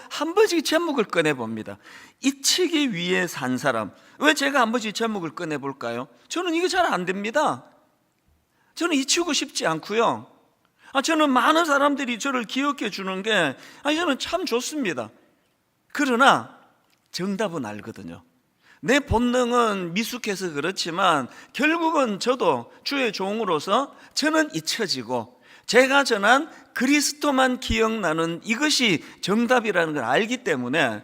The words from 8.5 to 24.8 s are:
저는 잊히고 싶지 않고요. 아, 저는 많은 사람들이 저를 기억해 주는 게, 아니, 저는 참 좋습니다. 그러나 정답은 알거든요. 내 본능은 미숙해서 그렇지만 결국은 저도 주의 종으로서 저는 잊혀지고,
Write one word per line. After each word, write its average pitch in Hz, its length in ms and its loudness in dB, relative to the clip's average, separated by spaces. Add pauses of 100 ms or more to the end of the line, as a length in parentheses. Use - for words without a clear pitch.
저는 330 220 -2
잊히고 320 360 0
싶지 269 340 -4
않고요. 160 600 0 (680)
아, 269 100 0
저는 311 280 2
많은 277 340 4
사람들이 277 540 0
저를 254 260 -2
기억해 277 460 -2
주는 190 320 -6
게, 185 340 0 (260)
아니, 302 140 0
저는 320 220 0
참 339 280 -4
좋습니다. 226 640 -4 (840)
그러나 240 640 2 (540)
정답은 185 560 -4
알거든요. 104 560 -12 (580)
내 247 200 2
본능은 240 920 0
미숙해서 202 580 -4
그렇지만 165 760 0 (240)
결국은 302 680 0
저도 190 520 0 (120)
주의 262 280 -2
종으로서 196 800 -2 (200)
저는 311 400 2
잊혀지고, 127 880 -4 (240)